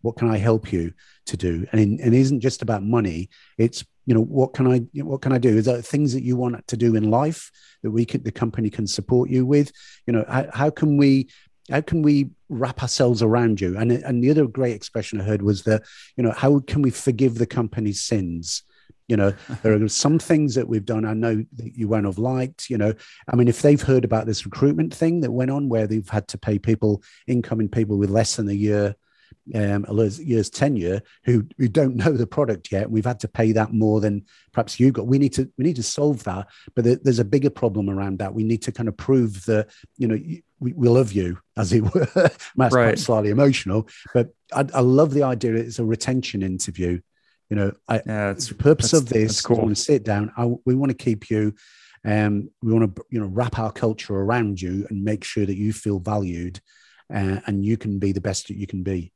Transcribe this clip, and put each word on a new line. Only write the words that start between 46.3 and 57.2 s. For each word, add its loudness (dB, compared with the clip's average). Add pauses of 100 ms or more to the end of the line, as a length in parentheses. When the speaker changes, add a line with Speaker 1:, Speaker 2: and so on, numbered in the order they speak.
Speaker 1:
interview. -4 (500)
You -2
know, 0 (160)
I, -2
Speaker 2:
Yeah, -4
it's, -8
Speaker 1:
the -14
purpose 4
Speaker 2:
that's, 4
Speaker 1:
of -8
this, 2
Speaker 2:
that's -2
cool. 2
Speaker 1:
we 0
wanna 0
sit 2
down. -2
I, -2 (200)
we 2
wanna 0
keep -4
you, 0 (500)
um, 0 (140)
we 0
wanna, 4 (220)
you -4
know, -4
wrap -4
our -4
culture -4
around -2
you -6
and -6
make -4
sure -4
that -4
you -2
feel -4
valued, -6 (540)
uh, -2